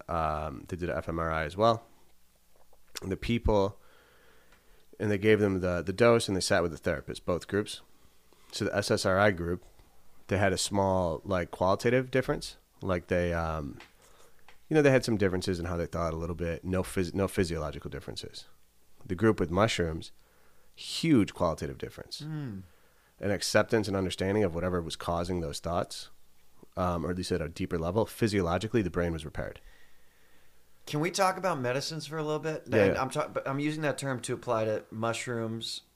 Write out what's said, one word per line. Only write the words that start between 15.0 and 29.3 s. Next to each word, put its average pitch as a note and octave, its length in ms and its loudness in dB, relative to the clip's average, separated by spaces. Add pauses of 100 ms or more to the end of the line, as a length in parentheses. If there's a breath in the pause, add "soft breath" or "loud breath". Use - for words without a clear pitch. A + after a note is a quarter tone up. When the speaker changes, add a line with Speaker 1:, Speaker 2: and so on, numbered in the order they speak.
Speaker 1:
some A#2 140 0
differences F#2 420 2
in E2+ 60 -4
how F2 140 -4
they E2+ 80 -2
thought E2 260 -2
a D#2+ 60 -4
little E2 180 -4
bit. E2+ 300 -4
No F#2 160 0
phys-, F2+ 320 -2
no F#2+ 140 2
physiological D#2+ 600 -2
differences. - 560 -12 (600)
The F#2+ 80 -4
group G#2 260 4
with E2+ 100 0
mushrooms, F2 640 2 (640 soft breath)
huge - 580 2
qualitative D#2 460 -2
difference. - 420 -12
Speaker 2:
Mm. C#3+ 440 -8 (560 soft breath)
Speaker 1:
An G2 100 -2
acceptance G#2 580 2
and G2 80 0
understanding F#2+ 480 2
of E2 100 0
whatever F2 280 -2
was D#2 140 -8
causing F2 440 -2
those D2 200 -6
thoughts, - 500 -4 (680)
um, F2+ 300 0
or F2 40 -2
at F2+ 60 -2
least F#2 160 -2
at E2+ 80 0
a D2+ 80 -4
deeper F2+ 300 -4
level. F2+ 260 0
Physiologically, G2 800 0
the F2 80 0
brain E2+ 240 0
was D#2 100 -8
repaired. - 380 -10 (1200 soft breath)